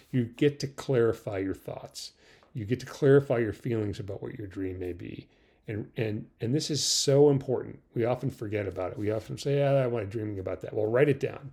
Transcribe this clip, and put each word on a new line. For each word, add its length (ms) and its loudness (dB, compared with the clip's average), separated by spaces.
you 140 2
get 380 0
to 60 -4
clarify 680 0
your 160 -2
thoughts. 600 -12
You 100 -6
get 140 -2
to 80 -12
clarify 500 6
your 160 2
feelings 460 -2
about 240 -10
what 160 -10
your 80 -10
dream 320 -6
may 140 -6
be. 340 -12
And, 280 -6
and, 300 -4
and 140 0
this 160 -2
is 120 -2
so 460 6
important. 480 0
We 120 0
often 260 -2
forget 340 -4
about 280 -4
it. 40 -14
We 140 -2
often 260 -6
say, 220 0
"Yeah, 140 2
I 120 4
want 240 -2
dreaming 300 -6
about 220 -6
that." 120 -10
Well, 140 2
write 220 4
it 100 0
down. 340 -8